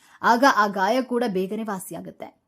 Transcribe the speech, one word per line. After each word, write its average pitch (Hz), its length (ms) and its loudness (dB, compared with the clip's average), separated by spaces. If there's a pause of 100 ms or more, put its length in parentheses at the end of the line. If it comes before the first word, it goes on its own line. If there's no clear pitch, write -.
(220)
ಆಗ 233 220 4 (120)
ಆ 208 100 4
ಗಾಯ 202 360 0
ಕೂಡ 247 260 -2
ಬೇಗನೆ 190 340 -4
ವಾಸಿಯಾಗುತ್ತೆ. 185 840 -12